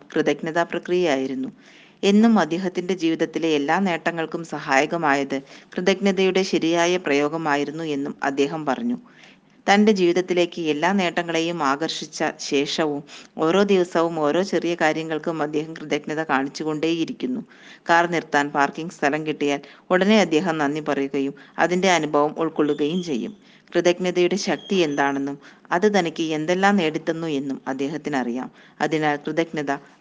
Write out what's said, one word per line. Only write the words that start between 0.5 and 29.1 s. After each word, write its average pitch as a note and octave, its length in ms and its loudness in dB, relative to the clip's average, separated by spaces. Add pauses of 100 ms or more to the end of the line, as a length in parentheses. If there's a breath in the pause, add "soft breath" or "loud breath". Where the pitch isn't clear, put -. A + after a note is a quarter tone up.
പ്രക്രിയയായിരുന്നു. D3 880 -2 (520 loud breath)
എന്നും G#3 360 6
അദ്ദേഹത്തിൻ്റെ F3+ 560 -2
ജീവിതത്തിലെ D#3+ 600 0
എല്ലാ D3 240 2
നേട്ടങ്ങൾക്കും E3+ 680 -2
സഹായകമായത് C#3+ 920 0 (300 loud breath)
കൃതജ്ഞതയുടെ F#3+ 760 2
ശരിയായ E3+ 540 2
പ്രയോഗമായിരുന്നു D3 880 0
എന്നും D3 380 -4
അദ്ദേഹം C#3+ 440 -2
പറഞ്ഞു. A#2+ 300 -2 (720 loud breath)
തൻ്റെ G#3 260 6
ജീവിതത്തിലേക്ക് F3 720 2
എല്ലാ D#3 300 0
നേട്ടങ്ങളെയും E3+ 720 0
ആകർഷിച്ച D3+ 600 -2 (180)
ശേഷവും D3 600 -2 (380 loud breath)
ഓരോ E3 240 2
ദിവസവും F3 580 2
ഓരോ D3+ 220 2
ചെറിയ E3+ 320 -2
കാര്യങ്ങൾക്കും D#3+ 680 -2
അദ്ദേഹം D#3 320 -4
കൃതജ്ഞത D3+ 480 -4
കാണിച്ചുകൊണ്ടേയിരിക്കുന്നു. D3+ 1160 -2 (420 loud breath)
കാർ E3+ 280 4
നിർത്താൻ D3 400 0
പാർക്കിംഗ് D3+ 460 -2
സ്ഥലം D3+ 300 0
കിട്ടിയാൽ C#3+ 360 -2 (280 loud breath)
ഉടനെ F#3+ 300 4
അദ്ദേഹം D#3+ 380 2
നന്ദി D3 220 0
പറയുകയും C#3 540 -2 (240 loud breath)
അതിൻ്റെ F3+ 320 2
അനുഭവം D3+ 480 2
ഉൾക്കൊള്ളുകയും D#3 640 0
ചെയ്യും. D3 320 -6 (360 soft breath)
കൃതജ്ഞതയുടെ F3 680 2
ശക്തി G3 400 -2
എന്താണെന്നും C#3+ 600 0 (360 loud breath)
അത് F#3 160 2
തനിക്ക് E3+ 440 0
എന്തെല്ലാം F3+ 440 2
നേടിത്തന്നു E3 520 -2
എന്നും C#3 380 -4
അദ്ദേഹത്തിനറിയാം. C3+ 800 -4 (320 loud breath)
അതിനാൽ D3+ 360 0